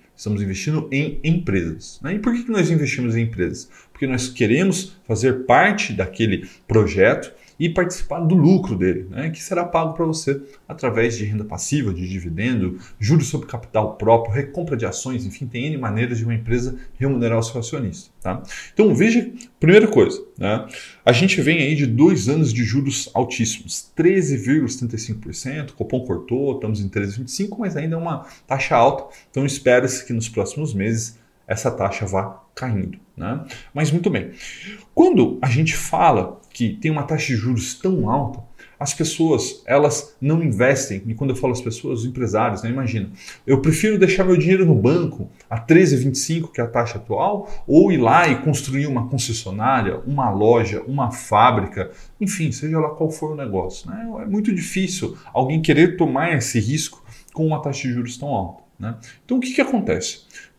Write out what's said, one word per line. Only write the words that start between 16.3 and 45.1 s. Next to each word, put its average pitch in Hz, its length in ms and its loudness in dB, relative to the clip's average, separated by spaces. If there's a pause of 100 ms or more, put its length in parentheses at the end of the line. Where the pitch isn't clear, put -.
empresa 120 420 -2 (240)
remunerar 123 380 0
o 123 60 0
seu - 160 -6
acionista, 113 500 -6 (120)
tá? - 200 -6 (320)
Então, 208 220 6
veja, 226 360 4 (280)
primeira 208 280 8
coisa, - 320 4 (180)
né? 107 280 -2 (400)
A 120 60 8
gente 175 300 4
vem 156 180 2
aí 147 160 2
de 143 100 2
dois 123 420 4
anos 143 240 2
de 117 120 0
juros 135 500 -2
altíssimos, - 840 -4
treze 160 400 2
vírgula 123 340 0
setenta 117 260 -6
e 107 40 -8
cinco 110 200 -8
por - 160 -14
cento, 143 400 -10
Copom 123 280 -4
cortou, 135 520 -4
estamos 107 260 -4
em 98 80 -4
treze 101 220 -4
vírgula 123 140 -8
vinte - 80 -12
e - 20 -8
cinco, 202 260 -6
mas 170 160 -4
ainda 160 180 -4
é 165 40 -4
uma 170 260 -6 (220)
taxa 139 280 -2
alta, 123 300 4 (240)
então 135 160 -2
espera-se 127 580 2
que - 80 -10
nos 113 160 -4
próximos 123 460 -4
meses 110 480 -4 (240)
essa 107 240 -2
taxa 98 360 -2
vá 95 360 -4 (140)
caindo, 101 420 -4 (200)
né? 135 260 -6 (300)
Mas 147 180 0
muito 170 180 2
bem, 113 220 -2 (640)
quando 240 460 6
a - 60 -2
gente 151 280 2
fala 151 720 2
que 117 200 -2
tem 156 220 -2
uma 147 120 -2
taxa 156 240 -4
de 131 80 0
juros 113 380 -2
tão 160 360 0
alta, 117 320 -2 (380)
as 139 140 -4
pessoas, - 720 0
elas - 560 2
não 156 200 2
investem, 123 640 0
e 113 60 -6
quando 135 180 -2
eu 120 40 -4
falo 131 160 -2
as 113 100 -4
pessoas, 117 400 -6
os 117 40 -4
empresários, 117 580 -2
né? 113 60 -4
Imagina, 113 400 -4 (360)
eu 131 140 4
prefiro 202 380 2
deixar 185 260 4
meu 180 140 4
dinheiro 180 280 4
no 156 100 6
banco 127 540 0 (200)